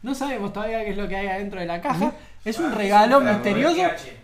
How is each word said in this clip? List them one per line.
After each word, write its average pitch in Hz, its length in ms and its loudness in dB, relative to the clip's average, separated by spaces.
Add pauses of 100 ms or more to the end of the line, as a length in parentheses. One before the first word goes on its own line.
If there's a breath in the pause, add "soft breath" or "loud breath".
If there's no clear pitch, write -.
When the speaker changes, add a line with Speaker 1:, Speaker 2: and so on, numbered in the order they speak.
Speaker 1:
No 262 140 -6
sabemos 254 380 -4
todavía 220 300 -4
qué 208 80 -6
es 190 60 -4
lo 202 100 -2
que 185 80 -4
hay 196 120 -4
adentro 196 320 -6
de 175 60 -4
la 170 160 -6
caja. 202 240 0
Speaker 2:
Ujú. - 80 -2 (320 loud breath)
Speaker 1:
Es 220 140 -4
un 320 120 0
Speaker 3:
Ah, 226 40 -4
Speaker 1:
regalo 208 420 6
Speaker 3:
es 277 60 8
una 226 100 2
Speaker 1:
misterioso. 226 420 2
Speaker 3:
R 359 100 2
H. - 380 -4